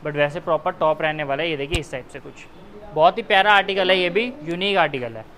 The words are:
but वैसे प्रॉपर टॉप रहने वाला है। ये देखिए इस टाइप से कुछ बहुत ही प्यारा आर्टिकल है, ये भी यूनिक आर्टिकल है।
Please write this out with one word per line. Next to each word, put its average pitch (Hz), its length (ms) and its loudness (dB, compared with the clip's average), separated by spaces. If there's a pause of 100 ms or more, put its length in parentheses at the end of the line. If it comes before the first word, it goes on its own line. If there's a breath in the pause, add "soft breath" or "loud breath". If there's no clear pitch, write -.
but 147 120 -6
वैसे 147 240 0
प्रॉपर 170 320 -2
टॉप 156 300 0
रहने 151 220 -2
वाला 139 180 -2
है। 170 80 -2
ये 156 60 -2
देखिए 147 240 -4
इस 139 120 -12
टाइप 127 160 -12
से 135 120 -16
कुछ - 240 -18 (500)
बहुत 175 240 4
ही 233 40 -8
प्यारा 208 300 4
आर्टिकल 190 380 2
है, 190 80 4
ये 180 120 0
भी 233 220 -2 (100)
यूनिक 180 340 -2
आर्टिकल 143 360 0
है। 110 120 -14 (140)